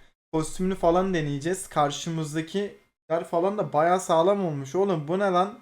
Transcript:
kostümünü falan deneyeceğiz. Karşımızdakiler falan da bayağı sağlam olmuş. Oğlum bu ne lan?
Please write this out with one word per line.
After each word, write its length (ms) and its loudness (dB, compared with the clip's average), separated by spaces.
kostümünü 420 -2
falan 400 2
deneyeceğiz. 540 -4
Karşımızdakiler 1600 -4
falan 280 0
da 140 -4
bayağı 280 4
sağlam 440 4
olmuş. 300 -6
Oğlum 340 0
bu 100 -2
ne 60 0
lan? 380 0